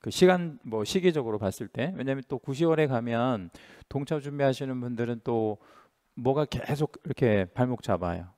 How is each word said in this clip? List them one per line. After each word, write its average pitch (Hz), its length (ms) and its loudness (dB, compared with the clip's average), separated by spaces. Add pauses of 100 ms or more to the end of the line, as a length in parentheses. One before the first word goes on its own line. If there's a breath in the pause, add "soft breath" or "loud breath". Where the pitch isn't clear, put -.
그 110 100 -8
시간, 175 520 4
뭐 110 220 -4
시기적으로 151 540 0
봤을 101 300 -2
때. 139 280 -4
왜냐면 135 320 -4
또 131 100 -6
구, 139 160 -6
시월에 156 320 4
가면 120 640 0 (380 loud breath)
동차 143 320 -4
준비하시는 139 600 0
분들은 120 440 -4
또 110 340 0 (560 loud breath)
뭐가 135 320 2
계속 - 580 -2
이렇게 107 500 4
발목 123 280 0
잡아요. 87 560 -2